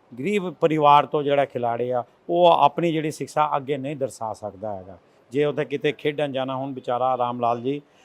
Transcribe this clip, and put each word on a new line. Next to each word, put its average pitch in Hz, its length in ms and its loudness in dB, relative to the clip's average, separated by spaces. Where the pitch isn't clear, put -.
ਗਰੀਬ 185 320 -2
ਪਰਿਵਾਰ 147 560 6
ਤੋਂ 151 160 -2
ਜਿਹੜਾ 139 220 2
ਖਿਲਾੜੀ 120 460 -4
ਆ, 123 140 -2
ਉਹ 175 180 4
ਆਪਣੀ 160 460 4
ਜਿਹੜੀ 156 180 -2
ਸਿੱਖਿਆ 147 460 -2
ਅੱਗੇ 139 200 -4
ਨਹੀਂ 139 200 -8
ਦਰਸਾ 113 360 -6
ਸਕਦਾ 101 440 -10
ਹੈਗਾ। 92 220 -16
ਜੇ 139 140 0
ਉੱਥੇ 147 200 -2
ਕਿਤੇ 143 280 -4
ਖੇਡਣ 147 400 -4
ਜਾਣਾ, 131 240 -4
ਹੁਣ 135 160 -8
ਵਿਚਾਰਾ 127 460 -2
ਰਾਮ 120 220 -2
ਲਾਲ 120 200 0
ਜੀ 139 200 -4